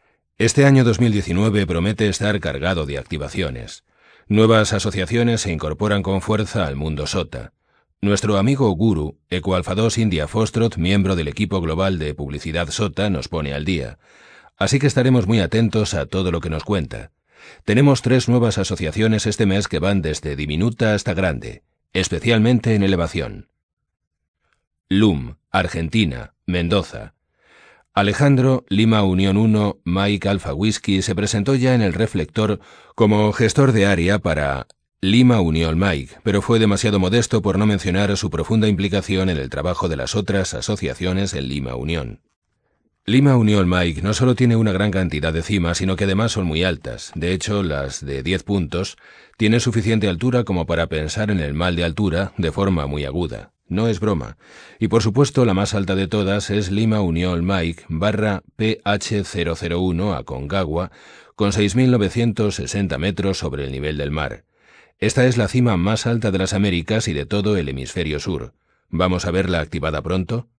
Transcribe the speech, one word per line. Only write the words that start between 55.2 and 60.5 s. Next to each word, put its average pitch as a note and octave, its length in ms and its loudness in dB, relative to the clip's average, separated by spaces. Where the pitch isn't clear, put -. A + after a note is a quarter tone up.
la A2 100 4
más G2 200 0
alta G2 220 0
de F#2+ 120 0
todas G2+ 420 0
es G2+ 220 0
Lima G#2+ 300 2
Unión F2 440 0
Mike E2+ 440 -2
barra G2+ 520 0
P A2 300 -2
H G2+ 400 -2
cero E2 320 -4
cero F2 240 -4
uno F#2 320 0
Aconcagua, D2+ 760 -4